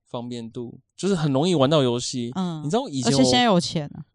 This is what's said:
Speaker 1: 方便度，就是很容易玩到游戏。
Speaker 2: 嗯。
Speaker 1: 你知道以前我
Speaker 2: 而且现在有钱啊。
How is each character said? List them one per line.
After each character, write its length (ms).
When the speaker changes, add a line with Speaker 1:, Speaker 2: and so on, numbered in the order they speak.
Speaker 1:
方 200
便 240
度， 300
就 100
是 80
很 160
容 160
易 80
玩 140
到 140
游 180
戏。 340
Speaker 2:
嗯。 300
Speaker 1:
你 60
知 60
道 120
以 140
前 100
我 60
Speaker 2:
而 40
且 20
现 140
在 60
有 160
钱 340
啊。 100